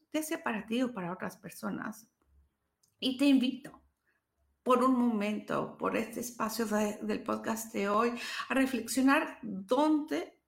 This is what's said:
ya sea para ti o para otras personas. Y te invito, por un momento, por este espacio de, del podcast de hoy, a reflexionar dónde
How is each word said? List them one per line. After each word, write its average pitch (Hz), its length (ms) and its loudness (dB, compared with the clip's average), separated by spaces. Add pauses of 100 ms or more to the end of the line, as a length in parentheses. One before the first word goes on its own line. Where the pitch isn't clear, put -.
(120)
ya 302 120 -2
sea 320 200 -6
para 226 220 -4
ti 233 160 0
o 247 120 0
para 180 200 -6
otras 185 240 -8
personas. - 680 -10 (920)
Y 262 180 -2
te 277 80 4
invito, 262 580 2 (800)
por 240 200 4
un 262 160 4
momento, 208 760 0
por - 180 -2
este 220 240 -4
espacio 226 460 -4
de, 208 360 0
del 208 220 -2
podcast 220 500 -4
de 202 140 0
hoy, 220 240 2 (380)
a 254 40 0
reflexionar 269 880 2
dónde 294 1080 0